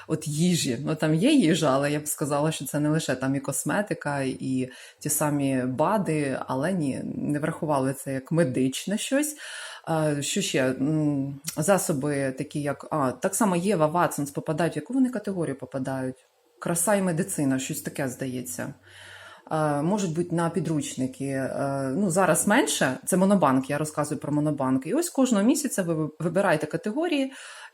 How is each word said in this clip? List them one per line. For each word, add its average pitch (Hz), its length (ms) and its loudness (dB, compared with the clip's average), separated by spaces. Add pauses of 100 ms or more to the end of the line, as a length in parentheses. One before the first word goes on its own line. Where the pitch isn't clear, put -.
от 156 200 -4
їжі. 147 560 2
Ну, 156 100 -2
там 156 200 2
є 220 180 4
їжа, 160 380 4
але 143 220 2
я 147 80 0
б 151 80 -8
сказала, 147 440 0
що 147 120 -8
це 147 160 -2
не 151 80 2
лише 156 260 2
там 135 200 0
і 139 60 -2
косметика, 147 800 -2
і 131 500 -2 (280)
ті 147 100 -6
самі 143 580 0
бади, 151 800 0
але 143 260 -2
ні, 143 320 -2
не - 340 -2
врахували 147 540 0
це 135 200 -8
як 135 200 -6
медичне 135 680 2
щось. 294 380 -2 (480)
А, 151 380 0
що 196 180 -2
ще? 135 280 2
М, 139 720 0 (160)
засоби 147 840 0
такі, 147 240 -6
як, 143 280 -4
а, 135 220 0
так 190 220 -2
само 185 220 2
Єва, 175 300 2
Ватсонс 151 440 0
попадають. 160 460 -2
В - 20 -4
яку 247 160 -6
вони 254 160 4
категорію 185 480 -4
попадають? 131 680 -6 (320)
Краса - 360 0
і 196 80 2
медицина, 156 560 0
щось - 220 -6
таке, 143 280 -6
здається. 123 680 -8 (800)
Е, 151 300 0
можуть 185 320 0
бути 175 200 -2
на 170 160 2
підручники. 139 720 -2
Е, 135 720 -2
ну, 202 140 2
зараз 170 380 2
менше, 208 560 2
це 190 120 2
монобанк, 160 540 4
я 143 80 -2
розказую 151 420 -4
про - 120 -6
монобанк. 143 540 2
І 160 80 -2
ось 339 160 0
кожного 247 340 2
місяця 247 380 2
ви 165 120 0
ви-, 156 140 0 (100)
вибираєте 170 480 2
категорії, 269 680 -2 (420)